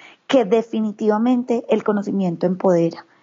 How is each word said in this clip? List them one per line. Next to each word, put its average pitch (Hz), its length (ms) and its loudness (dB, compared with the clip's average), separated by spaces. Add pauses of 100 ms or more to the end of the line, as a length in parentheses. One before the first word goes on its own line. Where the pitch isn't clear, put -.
(280)
que 254 160 4
definitivamente 220 1200 0
el 214 140 2
conocimiento 196 640 -2
empodera. 180 580 0 (180)